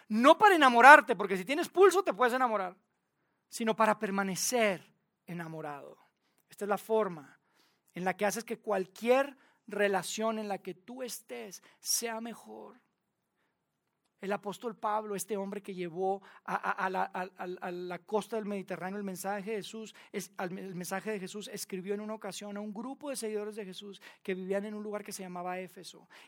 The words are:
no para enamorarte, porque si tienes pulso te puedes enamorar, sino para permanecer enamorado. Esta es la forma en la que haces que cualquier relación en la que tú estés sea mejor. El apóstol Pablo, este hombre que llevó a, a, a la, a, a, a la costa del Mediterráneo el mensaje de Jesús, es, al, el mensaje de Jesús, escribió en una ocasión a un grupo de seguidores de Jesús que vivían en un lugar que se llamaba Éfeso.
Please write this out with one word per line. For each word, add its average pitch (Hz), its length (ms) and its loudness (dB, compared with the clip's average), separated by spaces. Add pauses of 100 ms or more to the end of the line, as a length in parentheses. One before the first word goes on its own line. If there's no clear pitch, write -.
no 262 300 6
para 403 160 8
enamorarte, 262 600 12
porque 190 220 -2
si 185 80 -4
tienes 285 240 -2
pulso 370 340 6
te 339 120 -2
puedes 226 180 2
enamorar, 220 420 -2 (760)
sino 226 260 -2
para 214 220 4
permanecer 196 920 -2 (360)
enamorado. 156 720 -12 (500)
Esta - 160 -12
es 202 40 -2
la 202 100 0
forma 190 600 -2 (560)
en 175 100 -6
la 185 120 -2
que 208 80 -2
haces 208 180 -2
que 226 160 -8
cualquier 233 760 0 (300)
relación 202 720 -2
en 214 100 -8
la 190 100 -6
que 185 160 -14
tú 247 280 -16
estés 233 600 -14 (160)
sea 226 440 -4
mejor. 220 580 -16 (1400)
El 202 120 -4
apóstol 202 440 -8
Pablo, 214 400 -4
este 202 200 -6
hombre 196 260 -6
que 196 120 -12
llevó 180 480 -4 (220)
a, 180 100 -4
a, 196 160 -2 (160)
a 190 40 -2
la, 185 120 0
a, 190 200 -6
a, 190 220 -12 (160)
a 190 120 -8
la 180 260 -8
costa 208 380 -4
del 214 80 -6
Mediterráneo 190 520 -8
el 208 80 -8
mensaje 196 460 -8
de 226 60 -4
Jesús, 220 400 -12 (160)
es, 196 240 -10
al, 190 200 -8
el 190 200 -12
mensaje 185 340 -6
de 214 80 -6
Jesús, 185 300 -12
escribió 196 460 -8
en 208 60 -6
una 214 140 -10
ocasión 208 420 -12
a 208 40 -8
un 214 120 -10
grupo 262 380 -10
de 269 60 -8
seguidores 214 400 -6
de 214 80 -10
Jesús 190 360 -16 (220)
que 196 120 -6
vivían 190 300 -4
en 214 100 -10
un 208 100 -10
lugar 208 180 -8
que 202 80 -16
se 190 140 -12
llamaba 180 340 -8
Éfeso. 180 500 -16 (200)